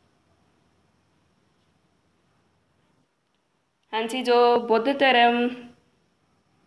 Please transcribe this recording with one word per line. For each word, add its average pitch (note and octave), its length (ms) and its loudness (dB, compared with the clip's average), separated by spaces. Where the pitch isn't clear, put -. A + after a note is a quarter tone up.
ਹਾਂਜੀ, A#3 300 -6
ਜੋ A#3+ 360 2
ਬੁੱਧ A3+ 380 -2
ਧਰਮ A#3+ 500 2